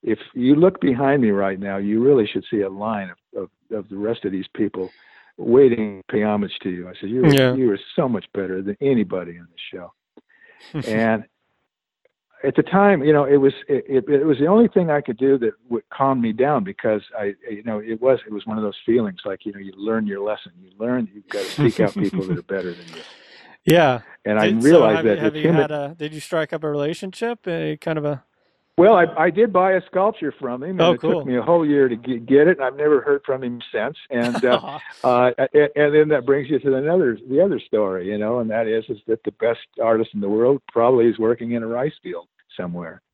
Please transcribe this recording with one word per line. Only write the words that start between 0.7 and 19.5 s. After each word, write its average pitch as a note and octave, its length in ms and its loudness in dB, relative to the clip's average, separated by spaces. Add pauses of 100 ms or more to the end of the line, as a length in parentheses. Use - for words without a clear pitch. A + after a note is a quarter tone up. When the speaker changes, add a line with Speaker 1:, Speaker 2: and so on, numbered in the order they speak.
Speaker 1:
behind C3+ 420 2
me A2 80 2
right G2 300 -2
now, G2 160 -6
you G#2 260 -2
really B2+ 240 4
should G#2 240 -8
see G#2 120 -2
a F#2+ 80 -2
line G2+ 400 -6
of, - 320 -14 (280)
of, A2 80 -8
of G#2 120 -12
the G2 80 -12
rest A2 260 -6
of G2 80 -4
these F#2+ 140 -6 (100)
people F#2 340 -4 (460)
waiting A2+ 720 2
to - 40 -8
pay G#2+ 100 0
homage G#2 400 -2
to G2 80 -6
you." F2+ 180 -10
I F2+ 120 -18
said, G2+ 100 -10
"You B2+ 140 0
are, D3 100 6
Speaker 2:
Yeah. C3 200 4
Speaker 1:
you C3 160 2
are G2 80 -2 (160)
so D3+ 140 -2
much A2+ 240 -4
better F#2+ 300 -6
than G2+ 180 -6
anybody F#2+ 560 -2
in E2+ 80 -20
the - 160 -20 (160)
show." F2 160 -18 (840)
Speaker 2:
<laughs> C#3 140 -6
Speaker 1:
And A2 360 0 (1200)
at C#3 120 0
the D3+ 80 2
time, G3 400 4
you D3+ 80 4
know, D3 120 4
it C#3 120 4
was, C3+ 160 6 (160)
it, C3 200 0
it, C3 200 0
it C#3+ 160 2
was D3+ 140 2
the D3 100 2
only A3 180 6
thing F3 240 0
I D3 100 2
could B2 160 -6
do C3+ 220 2
that A2+ 140 -2 (160)
would A#2 220 -6
calm C3+ 300 0
me A2+ 120 0
down C3 320 0
because G#2 360 -2 (160)
I, G2+ 180 -6 (140)
you G#2+ 140 -12
know, A2 160 -6
it A2 240 -8
was, B2+ 240 2
it G#2+ 60 -12
was G2+ 140 -10
one A2 120 -8
of G#2+ 60 -6
those G2+ 100 -6 (100)
feelings A2 400 0
like, G2 220 -10
you G#2 60 -10